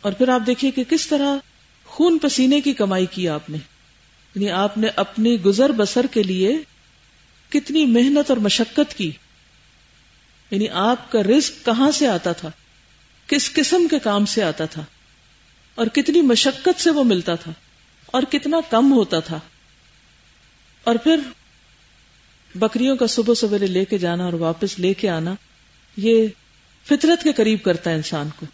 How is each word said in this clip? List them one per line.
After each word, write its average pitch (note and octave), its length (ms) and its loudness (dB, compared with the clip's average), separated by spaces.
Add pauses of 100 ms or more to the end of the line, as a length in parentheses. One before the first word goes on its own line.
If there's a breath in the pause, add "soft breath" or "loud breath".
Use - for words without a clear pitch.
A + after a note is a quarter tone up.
اور G3+ 100 -4
پھر B3 180 0
آپ B3+ 180 2
دیکھیے B3+ 240 0
کہ B3+ 120 -4
کس D#4 240 -2
طرح C#4+ 300 0 (480)
خون E4 320 2
پسینے C#4 440 2
کی C#4 120 -2
کمائی F#3+ 320 0
کی F3+ 240 -6
آپ D3+ 200 -8
نے، D#3 80 -10 (800)
یعنی G3+ 140 -4
آپ G3 280 -2
نے A3 180 0
اپنی A3 460 0
گزر G3+ 300 4
بسر A#3 400 0
کے G#3+ 120 0
لیے F#3 340 0 (920)
کتنی D4 360 0
محنت C4+ 440 2
اور B3+ 80 2
مشقت A3 600 -2
کی، E3+ 140 -4 (1400)
یعنی G3+ 180 -2
آپ A3+ 420 -2
کا G#3+ 120 2
رزق B3+ 420 2
کہاں B3 260 2
سے C#4+ 160 0
آتا F3 240 -2
تھا، D#3+ 200 -8 (760)
کس - 260 -2
قسم E4+ 360 2
کے D4+ 100 0
کام G#3 260 0
سے G#3+ 180 -2
آتا D#3+ 220 -2
تھا، D#3 180 -10 (920)
اور A3+ 120 -2
کتنی D4 340 2
مشقت C#4 600 0
سے E4+ 80 2
وہ D4 140 2
ملتا F3+ 320 0
تھا، D#3+ 160 -12 (540)
اور B3 180 -2
کتنا D4+ 340 -2 (120)
کم B3 220 4
ہوتا G3+ 280 2
تھا۔ D#3+ 200 -10 (1400)
اور A#3 120 0
پھر D#4 240 2 (1400)
بکریوں A3+ 400 0
کا B3 120 0
صبح A#3 260 0
سویرے G3+ 340 0
لے F#3 180 0
کے G#3 120 -4
جانا F3 280 -2
اور F3 80 -4
واپس E3 460 -4
لے F#3 140 0
کے G3 160 -2
آنا، E3 260 -4 (640)
یہ A3 300 2 (580)
فطرت D#4+ 380 2
کے D#4 100 2
قریب A3 300 0
کرتا F3 260 -2
ہے E3 60 -2
انسان D#3 400 -6
کو D#3 180 -16